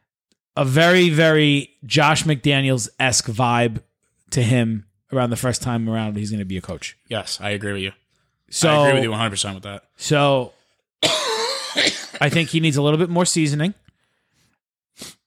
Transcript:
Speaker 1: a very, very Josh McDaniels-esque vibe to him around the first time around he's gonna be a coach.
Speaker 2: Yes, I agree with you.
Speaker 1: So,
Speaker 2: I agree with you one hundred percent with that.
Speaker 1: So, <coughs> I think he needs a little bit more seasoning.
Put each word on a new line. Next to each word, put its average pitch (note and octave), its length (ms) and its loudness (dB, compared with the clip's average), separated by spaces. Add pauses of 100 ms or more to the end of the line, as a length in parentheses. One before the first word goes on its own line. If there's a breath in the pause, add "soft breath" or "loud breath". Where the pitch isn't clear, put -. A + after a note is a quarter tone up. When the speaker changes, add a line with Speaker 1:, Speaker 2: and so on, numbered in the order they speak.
(560)
Speaker 1:
a C#3+ 80 2
very, E3+ 460 4
very D3+ 760 2
Josh D3 400 2
McDaniels-esque C3+ 1000 0
vibe A#2+ 560 0 (480)
to C3+ 120 0
him A2+ 440 0 (260)
around B2+ 160 0
the A#2 80 -4
first B2+ 240 -2
time A#2 300 -4
around A2 260 -4
he's G#2 140 -6
gonna G#2 160 -6
be F#2 100 -6
a F2+ 60 -8
coach. - 340 -14 (100)
Speaker 2:
Yes, G#2+ 320 -8
I G#2 120 -6
agree G2+ 240 -6
with G2 80 -6
you. F#2+ 100 -6 (560)
Speaker 1:
So, E3 220 0
Speaker 2:
I D3 160 4
agree C#3 80 4
with C3+ 100 2
you A2+ 60 -2
one G#2+ 80 -4
hundred A2+ 140 0
percent G2 220 -6
with F#2+ 100 -16
that. G2+ 200 -14 (120)
Speaker 1:
So, C#3+ 580 0 (240)
<coughs> - 240 -20
I C5 1300 -2
think D#3 180 0
he D#3+ 120 0
needs D3+ 180 2
a C#3+ 40 2
little D3 160 2
bit F3 120 0
more F3 160 0
seasoning. D#3 480 0 (1500 loud breath)